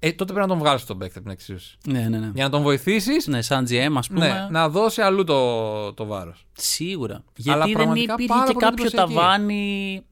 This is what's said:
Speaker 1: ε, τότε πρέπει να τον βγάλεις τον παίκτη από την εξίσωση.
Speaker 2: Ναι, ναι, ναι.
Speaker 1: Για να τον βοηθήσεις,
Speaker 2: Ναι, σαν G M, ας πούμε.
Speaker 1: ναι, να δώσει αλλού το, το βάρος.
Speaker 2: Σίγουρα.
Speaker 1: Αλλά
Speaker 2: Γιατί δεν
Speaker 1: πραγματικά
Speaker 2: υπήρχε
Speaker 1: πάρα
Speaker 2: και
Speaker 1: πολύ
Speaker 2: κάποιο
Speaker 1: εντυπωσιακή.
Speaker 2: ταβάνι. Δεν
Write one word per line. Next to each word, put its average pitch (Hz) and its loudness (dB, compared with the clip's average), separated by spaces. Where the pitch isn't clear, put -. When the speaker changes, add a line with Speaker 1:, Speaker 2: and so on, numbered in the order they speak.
Speaker 1:
ε, 160 0
τότε 185 -6
πρέπει 196 0
να 185 0
τον 175 0
βγάλεις 143 2
τον 98 -10
παίκτη 95 -10
από 92 -16
την 104 -10
εξίσωση. - -16
Speaker 2:
Ναι, 131 -2
ναι, 113 0
ναι. 110 -6
Speaker 1:
Για 131 -2
να 139 0
τον 147 0
βοηθήσεις, 190 0
Speaker 2:
Ναι, 123 0
σαν 131 0
G - -2
M, 135 2
ας 120 -2
πούμε. 170 0
Speaker 1:
ναι, 190 -2
να 160 2
δώσει 214 2
αλλού 196 4
το, 113 0
το 110 -8
βάρος. 92 -10
Speaker 2:
Σίγουρα. 160 -4
Speaker 1:
Αλλά - -16
Speaker 2:
Γιατί 143 0
δεν - 2
Speaker 1:
πραγματικά 220 2
Speaker 2:
υπήρχε 240 0
Speaker 1:
πάρα 254 4
Speaker 2:
και 254 4
Speaker 1:
πολύ 247 2
Speaker 2:
κάποιο 233 2
Speaker 1:
εντυπωσιακή. 196 2
Speaker 2:
ταβάνι. 202 2
Δεν 190 -10